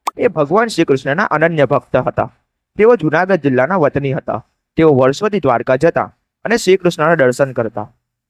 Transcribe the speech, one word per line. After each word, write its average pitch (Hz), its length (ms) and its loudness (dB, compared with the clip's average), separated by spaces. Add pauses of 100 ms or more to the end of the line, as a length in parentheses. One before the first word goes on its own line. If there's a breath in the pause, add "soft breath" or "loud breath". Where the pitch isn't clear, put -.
(180)
એ - 100 0
ભગવાન 180 400 0
શ્રી 165 180 -2
કૃષ્ણના 139 380 0
અનન્ય 156 420 0
ભક્ત 131 300 -2
હતા. 123 340 -2 (480)
તેઓ 233 180 4
જુનાગઢ 165 480 0
જિલ્લાના 135 340 2
વતની 139 360 -2
હતા. 117 260 -6 (380)
તેઓ 160 180 4
વર્ષોથી 139 440 0
દ્વારકા 131 360 0
જતા 131 340 0 (360)
અને 220 120 0
શ્રી 185 200 -2
કૃષ્ણના 170 380 0
દર્શન 135 360 0
કરતા. 110 360 -6 (420)